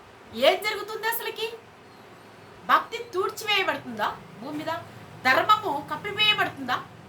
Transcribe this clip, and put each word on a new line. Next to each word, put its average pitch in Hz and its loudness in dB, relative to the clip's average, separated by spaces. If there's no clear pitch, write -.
ఏం 370 4
జరుగుతుంది 427 -4
అసలుకి? 440 -4
భక్తి 440 2
తూడ్చివేయబడుతుందా 349 0
భూమి 294 -8
మీద? 311 -4
ధర్మము 294 4
కప్పివేయబడుతుందా? 392 0